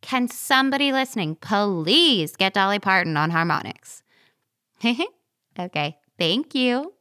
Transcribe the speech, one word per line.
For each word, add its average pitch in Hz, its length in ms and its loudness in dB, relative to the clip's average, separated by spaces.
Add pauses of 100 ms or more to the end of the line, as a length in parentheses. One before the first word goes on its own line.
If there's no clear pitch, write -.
Can 254 280 -2
somebody 269 640 0
listening 226 440 -2
please 202 1000 0
get 190 180 0
Dolly 202 240 2
Parton 180 380 0
on 156 140 2
Harmonix? 165 720 -4 (800)
<laughs> 240 240 0 (500)
Okay, 160 400 -4 (220)
thank 185 380 -2
you. 254 440 -2